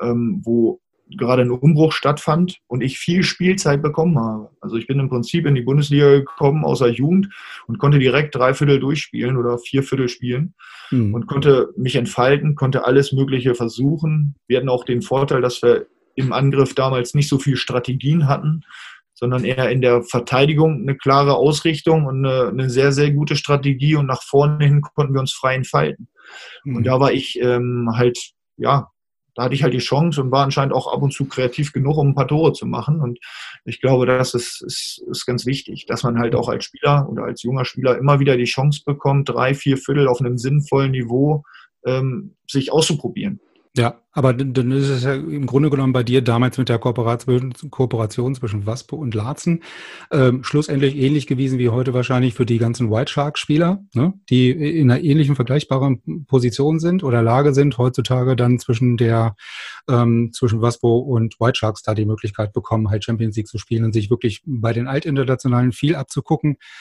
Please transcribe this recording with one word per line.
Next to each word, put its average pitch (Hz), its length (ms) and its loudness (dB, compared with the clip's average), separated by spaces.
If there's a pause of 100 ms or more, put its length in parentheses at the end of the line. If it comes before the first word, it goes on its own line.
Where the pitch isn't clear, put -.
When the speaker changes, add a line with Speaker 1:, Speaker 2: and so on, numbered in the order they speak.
Speaker 1:
ähm, 117 440 -2
wo 113 360 0 (300)
gerade 123 320 0
ein 123 80 0
Umbruch 151 420 4
stattfand 160 760 0
und 123 160 -6
ich 131 160 -4
viel 185 240 -2
Spielzeit 170 600 0
bekommen 156 360 0
habe. 110 320 -6 (100)
Also 104 160 -8
ich 113 100 -6
bin 135 140 -2
im 131 80 -2
Prinzip 127 380 -2
in 139 80 2
die 123 80 0
Bundesliga 143 560 4
gekommen 143 460 0
aus 131 160 0
der 123 100 4
Jugend 165 400 0 (360)
und 117 120 -6
konnte 143 200 4
direkt 135 360 2
drei 127 180 4
Viertel 143 260 4
durchspielen 131 600 -2
oder 120 200 -2
vier 135 240 -2
Viertel 135 260 -2
spielen 123 460 -6 (360)
Speaker 2:
Mhm. 113 240 0
Speaker 1:
und 117 120 -6
konnte 139 500 2
mich 131 200 -2
entfalten, 139 580 2
konnte 131 320 0
alles 139 260 4
Mögliche 135 420 0
versuchen. 147 840 -2 (100)
Wir 123 120 2
hatten 131 120 -2
auch 123 140 0
den 120 180 -2
Vorteil, 135 400 0
dass 123 200 -2
wir 120 240 2 (280)
im 131 180 -2
Angriff 135 420 2
damals 131 400 -2
nicht 147 140 2
so 139 100 2
viel 135 180 0
Strategien 131 680 -2
hatten, 151 360 -2 (520)
sondern 127 300 -2
eher 127 260 0
in 131 100 0
der 123 220 4
Verteidigung 143 800 2
eine 135 140 -4
klare 143 400 2
Ausrichtung 156 680 2
und 135 180 -2
eine, 131 240 0
eine 131 220 -2
sehr, 135 220 4
sehr 143 200 2
gute 151 240 0
Strategie 143 600 0
und 143 100 0
nach 131 160 -4
vorne 147 420 2
hin 143 160 4
konnten 147 340 -2
wir 135 60 0
uns 131 120 -4
frei 131 220 -2
entfalten. 143 540 -2 (560)
Speaker 2:
Mhm. 131 120 -6
Speaker 1:
Und 113 100 0
da 127 140 2
war 135 120 4
ich, 135 280 -6
ähm, 123 540 -2
halt, 120 240 2 (380)
ja, 131 320 0 (460)
da 117 100 -4
hatte 127 100 -2
ich 135 80 -2
halt - 100 2
die 131 60 -2
Chance 143 420 0
und 127 120 -4
war 139 100 4
anscheinend 139 320 0
auch - 180 -4
ab 135 80 -4
und 139 120 0
zu - 140 -6
kreativ 127 460 -4
genug, 135 240 -2
um 143 120 2
ein 135 80 2
paar 135 100 0
Tore 151 260 2
zu - 140 -10
machen. 147 340 -2
Und 120 200 -6 (440)
ich - 160 -10
glaube, 127 240 4
das 127 300 0
ist, - 320 -6
ist, - 420 -10
ist - 180 -10
ganz 120 200 -4
wichtig, - 400 -6
dass - 160 -6
man 120 160 0
halt 117 160 0
auch 120 140 -2
als - 160 -4
Spieler 143 440 0
oder 110 140 -8
als 113 220 -8
junger 127 200 -4
Spieler 127 340 0
immer 139 200 4
wieder 135 180 4
die 123 80 0
Chance 139 400 0
bekommt, 139 440 0
drei, 123 260 0
vier 139 240 0
Viertel 139 300 0
auf 123 120 2
einem 123 180 -2
sinnvollen 135 520 0
Niveau, 131 540 -2 (420)
ähm, 131 480 -4 (160)
sich 135 220 -2
auszuprobieren. 135 680 -2 (400)
Speaker 2:
Ja, 117 220 0 (100)
aber 131 240 2
d-, 131 180 -4
dann 123 200 0
ist 139 160 0
es 127 160 -2
ja 139 100 0
im 143 320 -6
Grunde 139 240 2
genommen 135 220 2
bei 123 100 2
dir 123 180 2
damals 120 380 2
mit 127 100 0
der 117 120 0
Kooperation, 123 720 -2 (160)
Kooperation 123 640 -2
zwischen 104 320 -6
Waspo 127 300 -8
und 131 180 -6
Laatzen, 147 480 -4 (480)
ähm, 127 320 4
schlussendlich 143 540 0
ähnlich 139 320 0
gewesen 131 320 0
wie 123 80 2
heute 123 260 0
wahrscheinlich 127 400 0
für 127 100 0
die 117 140 2
ganzen 117 320 0
White 117 220 0
Shark-Spieler, 156 720 0 (100)
ne, 160 200 0 (160)
die 127 200 4
i-, 160 300 -2
in 127 100 6
einer 123 100 4
ähnlichen, 147 360 2
vergleichbaren 135 880 -2
Position 139 540 0
sind 175 240 0
oder 120 180 2
Lage 131 320 4
sind, 139 240 2
heutzutage 127 560 0
dann 123 240 2
zwischen 120 380 0
der, 113 400 2 (520)
ähm, 117 440 2
zwischen 110 280 0
Waspo 117 380 2
und 120 400 -2
White 120 220 0
Sharks 113 240 -4
da 110 100 -2
die 107 100 -2
Möglichkeit 107 480 -4
bekommen, 110 380 -2
halt 104 140 -2
Champions 113 320 -4
League 107 100 -6
zu - 120 -12
spielen 113 260 -2
und 110 80 -2
sich 104 180 -2
wirklich 120 340 -2
bei 117 280 -2
den 120 160 -4
Altinternationalen 131 840 0
viel 147 240 -2
abzugucken. 147 640 -4 (240)